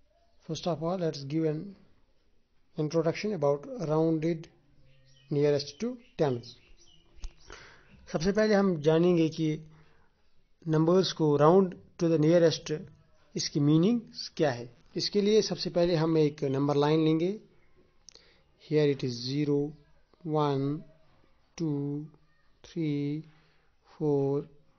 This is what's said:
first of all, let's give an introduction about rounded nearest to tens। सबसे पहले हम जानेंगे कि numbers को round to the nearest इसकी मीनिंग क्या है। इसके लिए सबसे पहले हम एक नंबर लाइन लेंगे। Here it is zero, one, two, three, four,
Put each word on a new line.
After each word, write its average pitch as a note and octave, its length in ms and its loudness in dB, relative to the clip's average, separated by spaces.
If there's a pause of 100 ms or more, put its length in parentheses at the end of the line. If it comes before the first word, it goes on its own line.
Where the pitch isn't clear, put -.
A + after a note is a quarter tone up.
(460)
first E3 220 -10
of D#3 160 -4
all, F3+ 160 -4
let's D3 240 -4
give D#3 220 -2
an D#3+ 300 -4 (1000)
introduction D#3+ 560 -2
about C#3+ 320 0 (220)
rounded D#3+ 600 0 (840)
nearest D3 480 0
to A#3+ 180 -6 (180)
tens। C3 380 -2 (1600)
सबसे F3 180 0
पहले G#3+ 220 2
हम G3 280 2
जानेंगे E3 460 4 (120)
कि D#3+ 100 -2 (1160)
numbers D#3+ 480 2
को D3+ 260 2
round F3+ 360 6 (220)
to E3 160 0
the D3+ 140 4
nearest E3 440 4 (640)
इसकी - 240 -4
मीनिंग E3 420 4 (360)
क्या D3 140 2
है। A#2+ 200 -10 (240)
इसके G3+ 260 -2
लिए G#3 200 4
सबसे F3+ 280 -6
पहले F3 260 2
हम D#3+ 220 2
एक D3+ 260 0 (100)
नंबर C#3+ 220 0
लाइन D#3 300 2
लेंगे। D#3+ 300 0 (1300)
Here D3+ 320 2
it C3+ 80 -8
is A#2+ 240 -6
zero, C#3+ 340 -2 (640)
one, D3 600 -2 (720)
two, D3 480 -6 (580)
three, D3 600 -4 (680)
four, C#3+ 540 -2 (360)